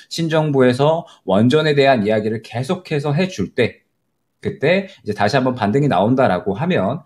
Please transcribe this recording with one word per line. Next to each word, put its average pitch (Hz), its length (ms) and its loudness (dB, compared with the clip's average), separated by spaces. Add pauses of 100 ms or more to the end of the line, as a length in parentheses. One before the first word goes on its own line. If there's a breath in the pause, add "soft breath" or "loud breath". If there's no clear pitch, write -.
(100)
신정부에서 151 960 0 (180 soft breath)
원전에 135 500 2
대한 135 320 4
이야기를 110 360 -2
계속해서 147 680 -4
해줄 165 440 -4
때 113 240 -2 (640)
그때 185 460 -2 (140 loud breath)
이제 107 100 -8
다시 104 220 -2
한번 127 220 0
반등이 120 320 0
나온다라고 101 640 0
하면 135 520 -2